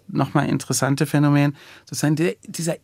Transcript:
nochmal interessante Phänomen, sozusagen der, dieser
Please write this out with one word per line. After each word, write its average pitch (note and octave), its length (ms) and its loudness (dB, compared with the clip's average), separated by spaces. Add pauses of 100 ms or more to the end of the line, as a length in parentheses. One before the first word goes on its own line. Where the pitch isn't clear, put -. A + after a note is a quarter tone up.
nochmal C#3 400 0
interessante C#3 580 0
Phänomen, C#3+ 520 2 (260)
sozusagen D3 320 -2
der, E3+ 200 -2 (100)
dieser E3 380 -6